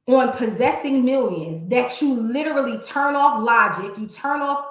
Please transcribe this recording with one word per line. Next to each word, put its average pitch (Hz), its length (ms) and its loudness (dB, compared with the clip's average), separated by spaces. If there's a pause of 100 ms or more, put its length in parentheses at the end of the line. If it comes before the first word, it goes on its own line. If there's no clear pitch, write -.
on 254 280 4
possessing 247 680 0
millions 180 640 -2
that 247 320 0
you 277 140 2
literally 247 640 -2
turn 285 380 -2
off 277 260 4
logic, 208 560 0
you 214 80 -8
turn 294 340 -6
off, 277 300 -4